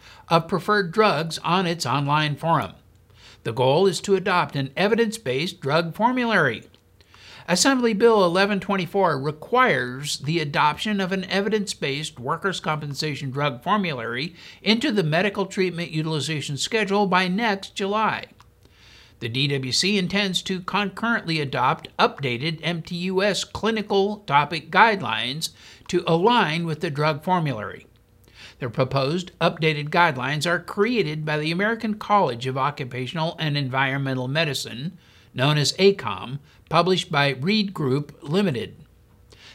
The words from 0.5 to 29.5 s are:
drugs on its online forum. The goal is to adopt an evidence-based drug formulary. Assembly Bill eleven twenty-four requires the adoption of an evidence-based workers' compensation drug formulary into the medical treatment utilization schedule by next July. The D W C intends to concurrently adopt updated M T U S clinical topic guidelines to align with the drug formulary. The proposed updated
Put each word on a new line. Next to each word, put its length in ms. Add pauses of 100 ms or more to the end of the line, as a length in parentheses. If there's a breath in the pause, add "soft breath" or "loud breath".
drugs 540
on 240
its 180
online 480
forum. 380 (720 loud breath)
The 120
goal 320
is 160
to 140
adopt 380
an 220
evidence-based 880
drug 320
formulary. 680 (840 loud breath)
Assembly 460
Bill 280
eleven 380
twenty-four 580
requires 1000
the 220
adoption 600
of 100
an 140
evidence-based 960
workers' 400
compensation 680
drug 320
formulary 720 (280 loud breath)
into 300
the 100
medical 440
treatment 440
utilization 680
schedule 480
by 220
next 460
July. 520 (920 loud breath)
The 100
D 180
W 240
C 240
intends 460
to 180
concurrently 800
adopt 560
updated 640
M 200
T 140
U 260
S 220
clinical 840
topic 440
guidelines 800 (400 loud breath)
to 180
align 600
with 160
the 80
drug 340
formulary. 640 (720 loud breath)
The 100
proposed 680
updated 500